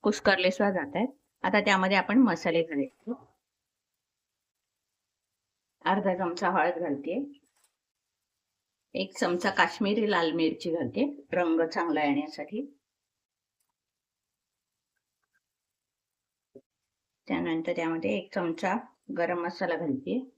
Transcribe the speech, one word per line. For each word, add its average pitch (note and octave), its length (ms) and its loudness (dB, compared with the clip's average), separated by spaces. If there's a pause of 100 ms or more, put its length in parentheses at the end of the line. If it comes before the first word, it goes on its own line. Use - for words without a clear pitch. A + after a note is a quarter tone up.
कुस्करले F#3+ 500 4
सुद्धा F#3+ 320 0
जात C#3 120 -8
आहेत. G#3+ 120 2 (360)
आता G3+ 180 4
त्यामध्ये F#3+ 360 4
आपण G#3 200 2
मसाले F#3 460 4
घालायचे. D#3+ 500 -6 (2750)
अर्धा F#3+ 300 4
चमचा F3+ 340 0
हळद F3 300 2
घालते, F3 600 -4 (1500)
एक F#3+ 240 -6
चमचा F3 320 0
काश्मीरी G#3 640 2
लाल E3 200 2
मिरची D#3+ 400 0
घालते E3+ 600 -2
रंग E3 360 2
चांगला E3 340 0
येण्यासाठी. D3+ 720 -4 (4000)
त्यानंतर E3+ 480 -4
त्यामध्ये E3 420 -4
एक - 180 -10
चमचा F3+ 400 -2 (420)
गरम E3+ 260 -2
मसाला E3+ 320 -4
घालते E3+ 640 -4